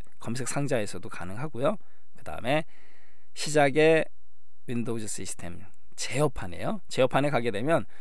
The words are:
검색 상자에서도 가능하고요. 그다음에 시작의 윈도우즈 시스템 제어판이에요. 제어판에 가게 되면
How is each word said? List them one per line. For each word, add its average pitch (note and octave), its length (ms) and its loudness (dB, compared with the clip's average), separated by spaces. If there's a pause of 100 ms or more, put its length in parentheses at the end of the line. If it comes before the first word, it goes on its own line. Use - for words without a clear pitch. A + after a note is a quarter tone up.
(180)
검색 A#2+ 300 -2
상자에서도 A#2+ 600 0
가능하고요. A#2+ 680 -2 (460)
그다음에 A#2 400 0 (680)
시작의 D3+ 720 4 (600)
윈도우즈 A#2 400 0
시스템 F#2+ 560 -2 (320)
제어판이에요. A#2+ 920 0
제어판에 C3+ 420 4
가게 A#2+ 200 2
되면 A#2+ 340 2 (160)